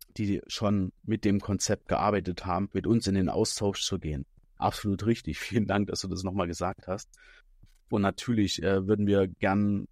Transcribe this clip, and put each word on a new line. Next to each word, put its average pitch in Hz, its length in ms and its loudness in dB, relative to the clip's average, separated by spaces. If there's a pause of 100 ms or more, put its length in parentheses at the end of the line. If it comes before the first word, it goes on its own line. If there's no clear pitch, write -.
(180)
die 101 280 0
schon 101 460 0 (120)
mit 110 200 -2
dem 101 160 4
Konzept - 480 -2
gearbeitet 95 560 0
haben, 92 300 -2
mit 92 120 -2
uns 113 200 2
in 98 80 2
den 92 160 2
Austausch 101 520 0
zu - 160 -4
gehen. 76 280 -6 (320)
Absolut 101 480 -2
richtig. - 320 0
<laughs> - 20 -10
Vielen 107 260 0
Dank, 98 220 2
dass - 120 -6
du 95 80 -6
das 90 140 -4
nochmal 92 260 -2
gesagt 87 380 -6
hast. 95 220 -6 (800)
Und 107 140 2
natürlich, 101 600 0
äh, 95 240 2
würden 104 200 2
wir 98 200 4
gern 101 640 0